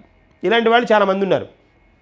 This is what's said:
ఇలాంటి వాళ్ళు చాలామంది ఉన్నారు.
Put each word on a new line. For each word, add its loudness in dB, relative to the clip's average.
ఇలాంటి 0
వాళ్ళు 2
చాలామంది 0
ఉన్నారు. -2